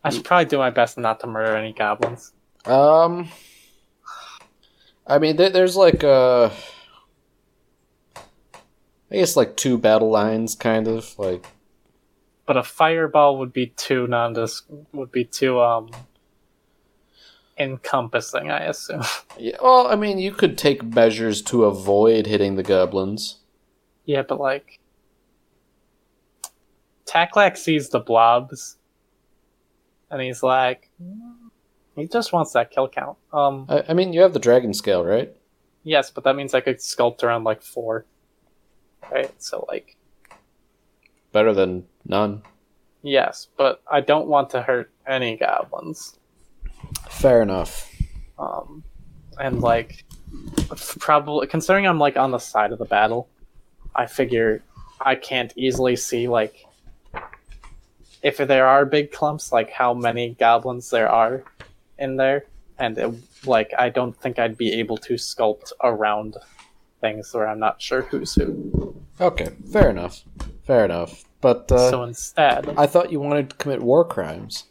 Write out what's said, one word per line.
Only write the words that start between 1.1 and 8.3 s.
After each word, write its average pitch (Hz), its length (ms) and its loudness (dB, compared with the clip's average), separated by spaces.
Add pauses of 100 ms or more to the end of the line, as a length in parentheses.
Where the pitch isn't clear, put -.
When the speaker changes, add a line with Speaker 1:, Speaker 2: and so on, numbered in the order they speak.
Speaker 1:
to 120 80 -10
murder 110 300 -2
any 110 160 -6
goblins. 110 580 -4 (340)
Speaker 2:
Um, 160 600 4 (1800)
I 143 100 4
mean, 156 180 2
there, 190 120 6
there's, 185 280 2
like, 175 260 6
uh, 127 460 6 (2500)